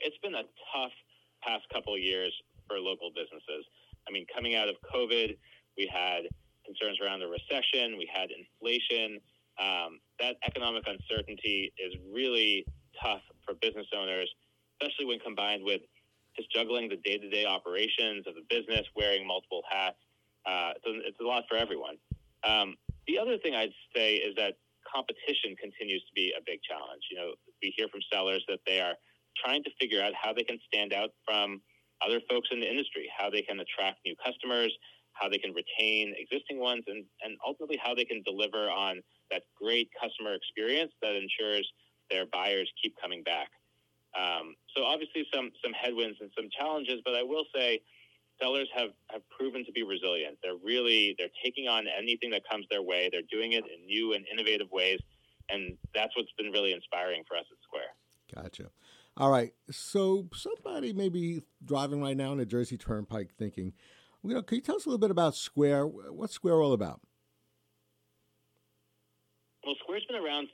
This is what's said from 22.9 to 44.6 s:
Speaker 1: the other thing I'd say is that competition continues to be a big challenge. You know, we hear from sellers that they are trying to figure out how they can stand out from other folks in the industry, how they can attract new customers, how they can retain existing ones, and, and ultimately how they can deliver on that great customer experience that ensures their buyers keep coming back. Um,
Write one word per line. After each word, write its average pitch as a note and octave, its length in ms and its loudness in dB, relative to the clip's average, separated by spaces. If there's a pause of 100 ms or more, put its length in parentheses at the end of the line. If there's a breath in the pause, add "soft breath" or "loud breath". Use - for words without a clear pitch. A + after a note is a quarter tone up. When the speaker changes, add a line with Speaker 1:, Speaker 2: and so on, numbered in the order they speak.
Speaker 1:
the D#3+ 100 4
other A3+ 220 4
thing D#3 160 0
I'd A2 160 2 (240)
say A2 220 6
is G2+ 180 0
that G2 200 2 (380)
competition A#2+ 600 -2
continues G2+ 480 -4
to - 140 -20
be F#2 200 2
a - 80 -8
big G#2+ 140 -4 (100)
challenge. C#2+ 340 -8 (100)
You F#2 60 -10
know, F2 160 -6 (280)
we F#2+ 140 0
hear A2 100 0
from G2+ 140 -8 (120)
sellers F#2+ 360 2
that G2 180 -2
they F#2+ 140 4
are F2 140 2 (440)
trying C#3 240 2
to C#3+ 160 -6
figure G#2+ 240 4
out G2+ 180 2
how A2 120 0
they A#2 100 2
can A#2 240 -4
stand G#2 260 0
out G2+ 180 0 (140)
from G2+ 380 0 (420)
other A#2 140 4 (100)
folks B2 220 2
in B2 80 -2
the A2+ 100 0
industry, - 380 -2 (100)
how G2+ 140 0
they G2+ 120 2
can G2 180 -4
attract F#2+ 440 -4
new - 140 -4
customers, A#2+ 580 0 (360 soft breath)
how G2+ 160 -2
they G2 100 2
can F#2+ 160 -6
retain G#2+ 640 2
existing C#3 400 -4
ones, B2 300 0
and, G2+ 160 -6 (180)
and A2 240 -8
ultimately D3 340 -4
how B2 140 0
they A#2+ 100 2
can A2+ 200 -4
deliver G#2 440 0
on F#2 320 0 (300)
that F#2 120 -4 (120)
great A2+ 400 2
customer A2 400 -4
experience B2+ 560 -2 (120)
that G#2+ 120 0
ensures G2+ 560 -2 (400)
their F#2+ 220 0
buyers F#2+ 360 0 (140)
keep - 180 -2
coming F2 220 -6
back. E2 280 -2 (680)
Um, E2+ 380 -2 (200)